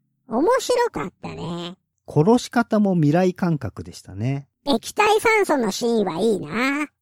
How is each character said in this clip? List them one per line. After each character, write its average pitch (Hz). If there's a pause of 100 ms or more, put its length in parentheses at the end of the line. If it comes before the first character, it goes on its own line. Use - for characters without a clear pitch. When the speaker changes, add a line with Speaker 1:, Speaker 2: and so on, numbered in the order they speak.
(580)
Speaker 1:
白 480
か -
っ - (100)
た 165
ね。 175 (280)
Speaker 2:
殺 196
し -
方 233
も 196
未 147
来 180
感 170
覚 101
で 87
し -
た 92
ね。 131 (180)
Speaker 1:
液 -
体 415
酸 440
素 302
の 202
シ -
ー 233
ン -
は 165
い 214
い 175
な。 262 (120)